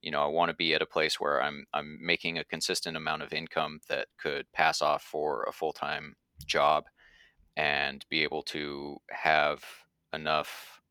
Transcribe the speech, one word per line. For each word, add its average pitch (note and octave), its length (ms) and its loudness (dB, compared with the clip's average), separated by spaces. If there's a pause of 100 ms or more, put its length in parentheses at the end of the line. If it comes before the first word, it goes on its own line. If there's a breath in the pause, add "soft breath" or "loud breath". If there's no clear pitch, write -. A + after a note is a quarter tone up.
you D#2 100 -8
know, D2 120 2
I D2 40 4
wanna E2 280 2
be D#2+ 200 2
at D#2 80 4
a D#2+ 40 0
place - 340 0
where D2 220 2
I'm, D2 300 -4
I'm D2+ 280 -6
making E2 380 0
a D#2 60 -4
consistent E2 520 -4
amount D#2 260 -2
of D2+ 100 -8
income D#2 560 -4
that C2 200 -4 (100)
could C#2 340 -4
pass D#2+ 280 4
off D2 220 4
for D2+ 420 -4
a - 80 -4
full-time D2+ 640 -6 (300)
job D2+ 380 4 (720 soft breath)
and C#2+ 540 0
be D#2 120 2
able D2+ 220 -2
to C#2+ 540 -6 (120)
have D2+ 520 4 (520)
enough D#2 680 -2 (100)